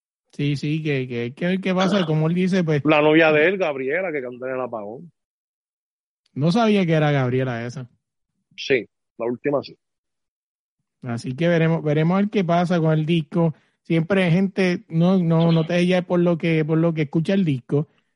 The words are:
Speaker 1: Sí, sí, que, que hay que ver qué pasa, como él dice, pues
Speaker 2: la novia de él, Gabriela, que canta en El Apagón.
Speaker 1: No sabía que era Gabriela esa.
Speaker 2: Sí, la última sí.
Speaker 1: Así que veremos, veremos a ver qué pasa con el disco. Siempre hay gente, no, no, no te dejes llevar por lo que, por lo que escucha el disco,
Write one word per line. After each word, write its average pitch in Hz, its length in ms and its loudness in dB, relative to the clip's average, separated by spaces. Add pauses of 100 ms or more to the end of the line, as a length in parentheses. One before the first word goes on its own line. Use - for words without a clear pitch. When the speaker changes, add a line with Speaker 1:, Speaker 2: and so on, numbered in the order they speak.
(320)
Speaker 1:
Sí, 143 240 -4
sí, 151 280 -4
que, 135 240 -4
que 120 140 -6
hay 123 120 -6
que 175 140 -6
ver 185 140 -2
qué 190 140 -2
pasa, 185 300 0
como 156 220 0
él 170 60 0
dice, 180 300 0
pues 151 200 0
Speaker 2:
la 151 180 4
novia 156 300 6
de 151 160 4
él, 196 100 0
Gabriela, 156 540 -4
que 147 100 -6
canta 123 280 -12
en 131 60 -6
El 127 60 -4
Apagón. 117 500 -10 (1200)
Speaker 1:
No 151 180 0
sabía 208 360 2
que 165 60 2
era 151 180 2
Gabriela 127 560 -2
esa. 127 200 -12 (680)
Speaker 2:
Sí, 120 300 -2 (320)
la 117 80 -6
última 127 380 -4
sí. - 120 -20 (1300)
Speaker 1:
Así 123 340 -8
que 165 120 -2
veremos, 165 360 2
veremos 156 340 0
a 202 40 2
ver 208 80 0
qué 202 140 -2
pasa 170 360 0
con 160 120 2
el 156 140 0
disco. 165 480 0 (300)
Siempre 165 400 0
hay 170 80 2
gente, 190 580 0
no, 170 280 2
no, 165 340 2
no 160 140 2
te 175 80 -4
dejes 180 140 2
llevar 180 200 0
por 180 120 0
lo 175 180 2
que, 160 280 0
por 160 120 0
lo 165 160 2
que 156 100 -2
escucha 165 300 -2
el 196 120 2
disco, 143 420 -2 (280)